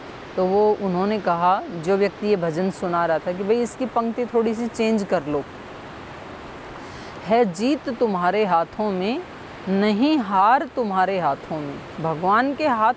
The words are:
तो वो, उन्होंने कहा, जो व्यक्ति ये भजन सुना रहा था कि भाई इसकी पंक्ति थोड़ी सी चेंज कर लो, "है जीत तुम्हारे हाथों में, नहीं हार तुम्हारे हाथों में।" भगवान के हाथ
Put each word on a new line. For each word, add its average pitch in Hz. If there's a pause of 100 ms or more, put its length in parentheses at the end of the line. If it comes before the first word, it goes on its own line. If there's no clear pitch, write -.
(360)
तो 185
वो, 208
उन्होंने 196
कहा, 180 (220)
जो 190
व्यक्ति 202
ये 208
भजन 170
सुना 175
रहा 160
था 180
कि 185
भाई 233
इसकी 240
पंक्ति 233
थोड़ी 226
सी 233
चेंज 220
कर 180
लो, 143 (1800)
"है 233
जीत 247
तुम्हारे 208
हाथों 180
में, 202 (460)
नहीं 208
हार 214
तुम्हारे 190
हाथों 156
में।" 143 (260)
भगवान 185
के 302
हाथ 233